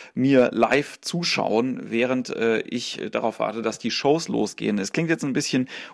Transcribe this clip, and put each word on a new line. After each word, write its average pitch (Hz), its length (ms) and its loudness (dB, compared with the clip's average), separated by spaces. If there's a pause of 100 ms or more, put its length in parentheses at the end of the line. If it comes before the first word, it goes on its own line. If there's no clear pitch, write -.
(140)
mir 127 380 6
live 117 480 2
zuschauen, 123 800 0 (100)
während, 123 400 0
äh, 113 320 2
ich - 380 -8 (120)
darauf 117 280 -2
warte, 107 220 -2
dass 110 160 -2
die 117 120 -4
Shows 156 380 2
losgehen. 110 500 -2
Es 98 140 -4
klingt 165 160 0
jetzt 160 160 0
ein 139 80 -2
bisschen 131 360 0 (260)